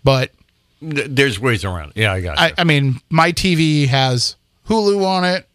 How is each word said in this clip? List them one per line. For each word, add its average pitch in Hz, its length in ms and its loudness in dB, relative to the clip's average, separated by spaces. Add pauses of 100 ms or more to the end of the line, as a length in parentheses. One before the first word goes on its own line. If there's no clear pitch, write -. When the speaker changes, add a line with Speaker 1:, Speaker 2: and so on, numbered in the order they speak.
Speaker 1:
but 131 260 0 (500)
Speaker 2:
Th-, 147 280 -6
there's 131 320 0
ways 113 240 -2
around 87 260 -8
it. 107 120 -4
Yeah, 104 100 0
I 95 80 -2
got 85 180 -4
Speaker 1:
I, 165 100 2
Speaker 2:
you. - 100 -4
Speaker 1:
I 170 60 2
mean, 139 440 2
my 160 240 2
T 180 220 0
V 151 320 2
has 131 500 0 (320)
Hulu 202 360 2
on 185 200 0
it 180 300 -4